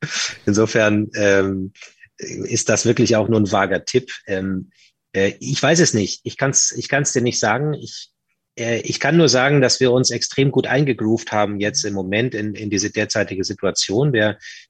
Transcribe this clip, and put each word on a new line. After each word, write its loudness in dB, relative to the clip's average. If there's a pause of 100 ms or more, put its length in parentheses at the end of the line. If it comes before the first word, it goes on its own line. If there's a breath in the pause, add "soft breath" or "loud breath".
(460 loud breath)
Insofern, 2
ähm, 2 (420 loud breath)
ist -6
das 2
wirklich 4
auch 2
nur 4
ein 0
vager 0
Tipp. -2 (160)
Ähm, -4 (420 soft breath)
äh, 0
ich -4
weiß 4
es 4
nicht. -2
Ich -10
kann's, 0
ich -8
kann's 0
dir 0
nicht -2
sagen. 0
Ich, -14 (460)
äh, -2
ich -6
kann 2
nur 6
sagen, 4
dass 2
wir 4
uns 2
extrem 0
gut 0
eingegroovt 0
haben 0
jetzt -2
im -4
Moment -2
in, -6
in -10
diese -2
derzeitige -4
Situation. -2
Wir, 0 (320 loud breath)